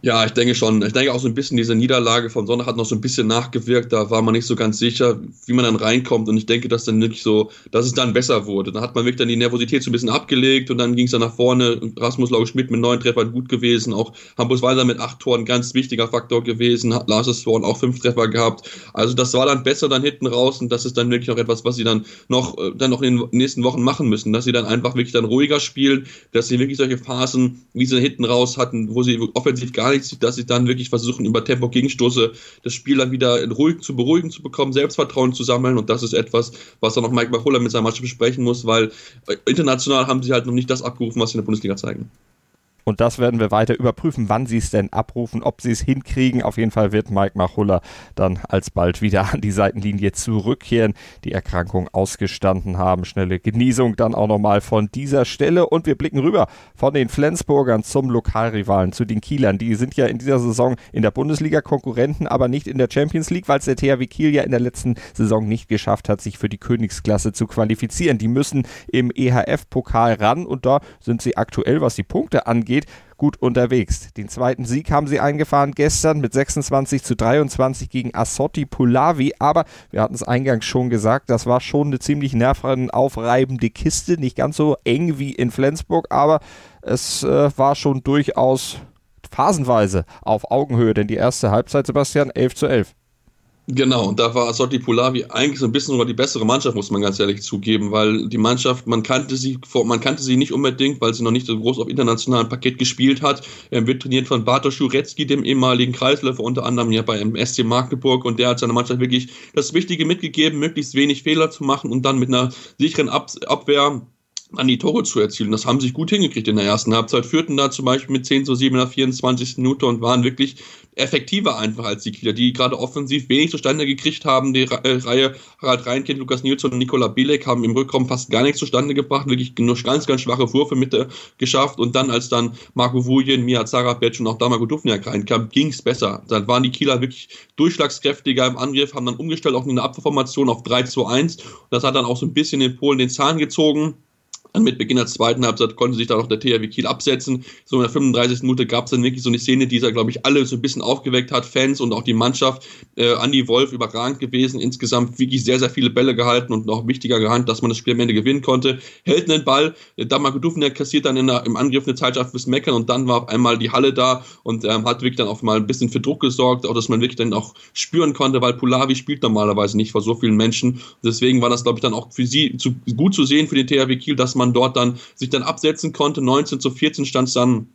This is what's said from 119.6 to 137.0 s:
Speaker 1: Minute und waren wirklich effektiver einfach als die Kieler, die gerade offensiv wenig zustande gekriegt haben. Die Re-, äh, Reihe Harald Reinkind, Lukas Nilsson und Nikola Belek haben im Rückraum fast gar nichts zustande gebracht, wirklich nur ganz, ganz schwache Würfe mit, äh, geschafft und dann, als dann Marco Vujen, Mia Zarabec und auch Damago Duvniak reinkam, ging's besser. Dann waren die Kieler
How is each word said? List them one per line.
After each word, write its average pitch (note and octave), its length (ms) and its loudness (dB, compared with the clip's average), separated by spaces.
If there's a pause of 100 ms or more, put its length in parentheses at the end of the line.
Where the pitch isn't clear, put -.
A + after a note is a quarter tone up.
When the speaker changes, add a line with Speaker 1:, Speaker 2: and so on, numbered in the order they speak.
Speaker 1:
Minute C3+ 240 0
und A#2 140 0
waren A#2+ 240 2
wirklich C3 320 -2 (400)
effektiver C#3+ 600 -2
einfach A2 280 -4
als G#2 180 -6
die G#2+ 80 -6
Kieler, G#2+ 220 -4
die A#2+ 200 2
gerade B2 240 0
offensiv C3 520 -4
wenig D3+ 240 2
zustande D3 340 -2
gekriegt C#3 380 -4
haben. C3+ 280 2
Die C3 120 2
Re-, B2+ 180 -4
äh, B2+ 140 2
Reihe B2+ 400 0 (260)
Harald B2 240 0
Reinkind, C3+ 320 -4
Lukas B2+ 240 -4
Nilsson C3+ 300 0
und B2 60 -2
Nikola B2+ 280 0
Belek C#3 400 0
haben B2 160 0
im A2+ 140 2
Rückraum C3 320 0
fast B2+ 200 -4
gar A2+ 140 2
nichts C#3+ 160 2
zustande C#3+ 340 -2
gebracht, C#3 360 -2
wirklich B2+ 280 -2
nur A#2+ 200 2
ganz, C3+ 300 0
ganz C3 160 0
schwache A#2+ 300 0
Würfe C#3 220 2
mit, C3 200 0
äh, B2+ 120 0 (320)
geschafft C3+ 400 0
und A#2+ 160 0
dann, C3+ 160 2
als A#2+ 180 -2
dann A#2 220 0 (240)
Marco B2 320 0
Vujen, C3 380 2
Mia A#2+ 200 0
Zarabec A#2+ 540 0
und A#2 80 -2
auch A2 120 -4
Damago A#2 280 0
Duvniak A2+ 400 -2
reinkam, A2 420 -2
ging's C#3+ 320 0
besser. A2+ 460 -2
Dann G#2+ 220 -2
waren B2 160 2
die B2+ 80 -2
Kieler C3 280 0